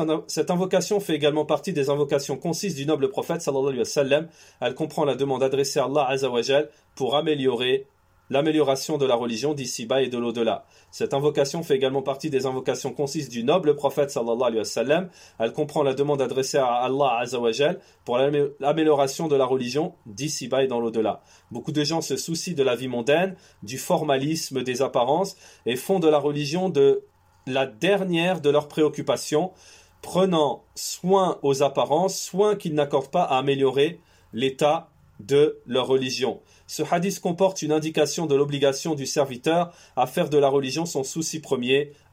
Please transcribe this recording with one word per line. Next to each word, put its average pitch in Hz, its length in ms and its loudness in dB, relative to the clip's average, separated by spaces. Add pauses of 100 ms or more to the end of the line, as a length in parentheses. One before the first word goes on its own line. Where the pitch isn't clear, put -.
(280)
cette 151 220 -2
invocation 180 480 0
fait 190 160 -2
également 147 300 2
partie 160 300 -2
des 139 160 0
invocations 143 480 -2
concises 175 360 -4
du 139 120 -6
noble 139 240 0
prophète, - 320 -6
sallallahu 139 260 -2
alayhi 127 120 -2
wa 110 40 0
sallam. 147 440 0 (320)
Elle 123 140 -2
comprend 156 300 -4
la 135 100 2
demande 131 280 -2
adressée 135 360 0
à 135 60 4
Allah, 135 240 0
azza 135 220 -2
wa 120 100 0
jal, 139 300 2 (240)
pour 127 200 -2
améliorer 135 720 0 (440)
l'amélioration 147 680 2
de 139 80 0
la 123 100 4
religion 117 380 -2
d'ici-bas 131 480 -4
et 131 80 0
de 123 80 -6
l'au-delà. 117 480 -2 (260)
Cette - 220 -6
invocation 147 500 0
fait 143 140 2
également 131 240 0
partie 139 300 -4
des 135 160 0
invocations 131 480 -4
concises 143 340 -4
du 117 160 -6
noble 147 320 4
prophète, 139 340 0
sallallahu 117 320 -2
alayhi 117 180 2
wa 101 40 -2
sallam. 143 460 0 (280)
Elle 113 140 0
comprend 151 300 -2
la 139 100 2
demande 139 300 0
adressée 131 340 -2
à 127 160 2
Allah, 127 460 0
azza 123 200 -4
wa 117 140 2
jal, 143 260 0 (280)
pour 123 100 0
l'amé-, 143 320 2 (100)
l'amélioration 147 680 2
de 143 80 2
la 135 80 4
religion 127 480 -2 (140)
d'ici-bas 131 580 -4
et - 20 2
dans 120 140 -2
l'au-delà. 110 400 -2 (300)
Beaucoup 120 220 -8
de 147 120 0
gens 160 160 -2
se 143 160 -4
soucient 165 380 -6
de 139 80 2
la 127 120 2
vie 131 140 -4
mondaine, 143 480 0 (260)
du 113 140 -12
formalisme, 147 840 -2
des 123 180 -4
apparences, 135 560 0 (300)
et 127 100 0
font 190 240 -2
de 160 80 4
la 151 100 6
religion 147 520 -2
de 139 340 4 (440)
la 131 180 0
dernière 175 760 0
de 143 100 2
leurs 143 180 2
préoccupations, 151 840 0 (500)
prenant 165 640 0 (140)
soin 185 640 0
aux 139 220 2
apparences, 143 520 2
soin 208 380 0
qu'ils 185 200 -6
n'accordent 147 360 0
pas - 140 0
à 135 120 0
améliorer 135 640 2 (340)
l'état 135 580 0 (280)
de 143 480 2
leur 120 220 0
religion. 123 520 0 (280)
Ce - 200 -6
hadith 180 300 0
comporte 190 440 0
une 151 100 -2
indication 156 540 0
de 139 100 4
l'obligation 143 580 0
du 139 120 -6
serviteur 156 680 0 (220)
à 127 100 2
faire 160 240 -2
de 147 80 4
la 139 100 6
religion 139 380 0
son 147 160 -4
souci 156 380 -6
premier 139 520 0 (200)